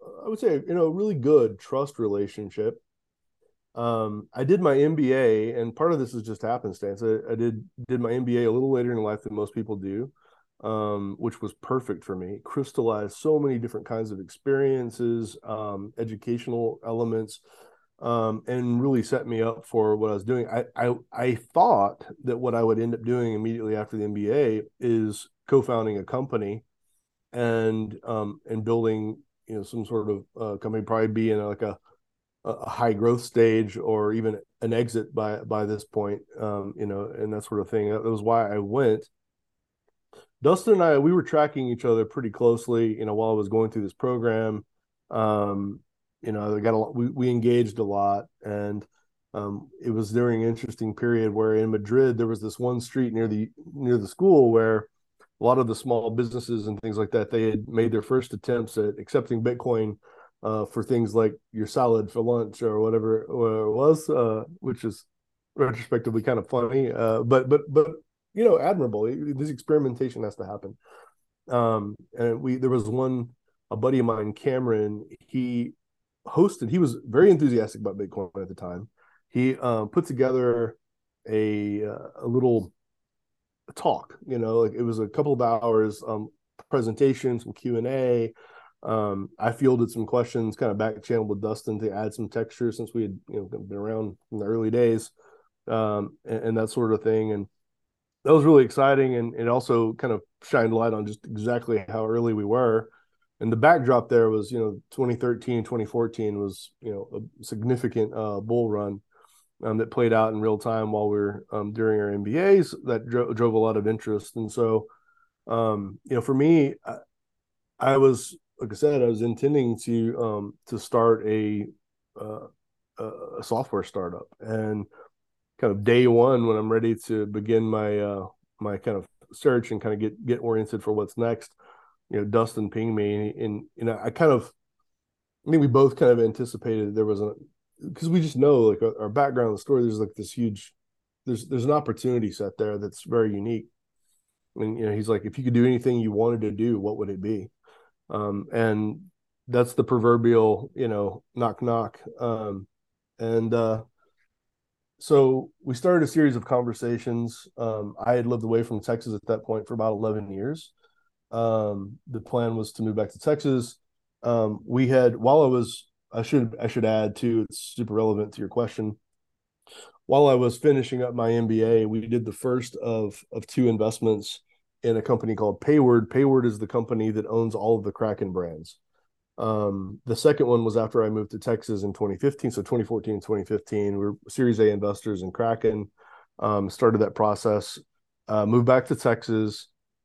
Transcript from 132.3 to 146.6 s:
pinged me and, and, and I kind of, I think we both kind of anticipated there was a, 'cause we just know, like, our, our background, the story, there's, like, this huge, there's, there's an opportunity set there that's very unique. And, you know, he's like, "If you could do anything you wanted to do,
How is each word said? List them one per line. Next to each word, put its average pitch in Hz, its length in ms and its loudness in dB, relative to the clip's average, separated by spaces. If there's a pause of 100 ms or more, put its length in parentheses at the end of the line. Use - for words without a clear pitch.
pinged 110 260 -2
me 104 200 0
and, 104 260 -4
and, 107 240 -6 (140)
and 113 120 -2
I 110 200 -4
kind 156 220 4
of, 120 200 0 (960)
I 143 40 -4
think 156 120 6
we 143 60 4
both 135 280 6
kind 123 160 6
of 120 80 4
anticipated 110 760 -2
there 107 120 2
was 104 160 0
a, 104 100 -4 (640)
'cause 160 160 -4
we 175 100 4
just 156 160 -2
know, 135 260 6
like, 107 200 4
our, 110 200 0
our 107 60 -4
background, 123 460 2
the 95 40 -6
story, 131 240 0
there's, 110 180 0
like, 104 160 -4
this 98 160 -12
huge, 113 420 -6 (520)
there's, 117 220 -6
there's 123 160 -2
an 139 60 2
opportunity 123 640 0
set 101 260 -8
there 104 180 -2
that's 101 280 -10
very 110 280 2
unique. 110 340 -6 (920)
And, 110 220 -4
you 113 80 -2
know, 104 80 -2
he's 107 140 -2
like, - 160 0
"If 110 140 -8
you 131 60 -6
could 120 100 2
do 120 100 6
anything 123 340 2
you 110 140 0
wanted 113 300 0
to 104 80 -2
do, 110 280 0